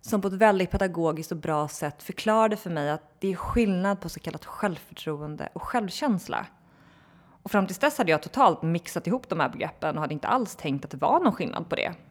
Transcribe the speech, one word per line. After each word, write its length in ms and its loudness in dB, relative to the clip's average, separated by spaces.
som 200 0
på 60 0
ett 60 -2
väldigt 380 4
pedagogiskt 600 0
och 60 -4
bra 300 0
sätt 360 -6
förklarade 540 2
för 120 -10
mig 200 -2
att 300 -4
det 120 0
är 40 -2
skillnad 640 0
på 80 -8
så 100 -12
kallat 260 -10
självförtroende 1080 -6
och 100 -10
självkänsla. 840 -2
Och 80 -10
fram 160 4
tills 120 -8
dess 180 2
hade 140 2
jag 120 2
totalt 380 4
mixat 460 -2
ihop 220 -2
de 100 -2
här 100 2
begreppen 460 -4
och 60 -2
hade 120 -4
inte 140 -6
alls 280 0
tänkt 300 -4
att 60 -12
det 60 -10
var 220 4
någon 140 4
skillnad 360 -4
på 60 -2
det. 180 -2